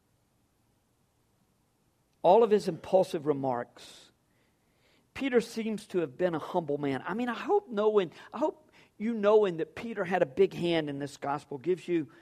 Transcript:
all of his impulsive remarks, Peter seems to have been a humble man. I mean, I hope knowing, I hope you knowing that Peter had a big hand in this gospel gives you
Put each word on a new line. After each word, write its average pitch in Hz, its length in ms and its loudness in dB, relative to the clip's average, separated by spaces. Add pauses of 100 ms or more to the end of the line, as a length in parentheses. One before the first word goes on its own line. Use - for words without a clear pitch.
(2250)
all 196 220 6
of 208 80 2
his 202 160 2
impulsive 175 600 0
remarks, 135 840 -6 (1000)
Peter 254 260 2
seems 220 480 -4
to 185 120 -2
have 147 180 -4
been 180 180 0
a 147 40 -4
humble 147 380 -4
man. 139 300 -4
I 170 60 -6
mean, 247 160 -4
I 226 40 -6
hope 311 380 -2
knowing, 208 400 2 (220)
I 214 60 -12
hope 311 220 -4 (360)
you 220 160 -6
knowing 208 440 4
that 156 180 -6
Peter 214 300 -6
had 180 160 0
a 170 40 6
big 180 280 2
hand 160 360 0
in 139 100 -8
this 139 180 -10
gospel 139 400 -6
gives 160 280 -4
you 165 220 -2 (140)